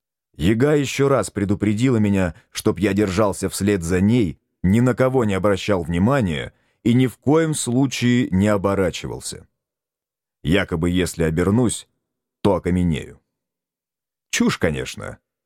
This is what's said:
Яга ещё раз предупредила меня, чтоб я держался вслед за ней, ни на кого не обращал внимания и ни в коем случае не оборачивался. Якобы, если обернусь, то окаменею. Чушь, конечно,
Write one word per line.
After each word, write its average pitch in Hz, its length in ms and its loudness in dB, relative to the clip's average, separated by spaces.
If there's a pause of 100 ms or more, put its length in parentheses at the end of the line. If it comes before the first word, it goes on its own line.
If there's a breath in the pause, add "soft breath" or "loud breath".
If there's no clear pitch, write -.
(360)
Яга 117 380 2
ещё 139 340 0
раз 123 220 0
предупредила 104 640 0
меня, 98 380 2 (160 soft breath)
чтоб - 280 -2
я 98 140 0
держался 98 560 0
вслед 98 340 0
за 90 180 0
ней, 101 380 2 (240)
ни 101 180 4
на 123 140 2
кого 127 300 2
не 104 100 0
обращал 95 480 0
внимания 87 720 -2 (300)
и 117 100 2
ни 127 140 4
в 113 100 -6
коем 156 380 0
случае 123 760 0
не 95 180 2
оборачивался. 92 960 -4 (960)
Якобы, 87 480 0
если 87 320 -2
обернусь, 92 640 0 (540)
то 98 140 2
окаменею. 85 640 -2 (1120)
Чушь, 240 240 0
конечно, 67 600 -4 (280)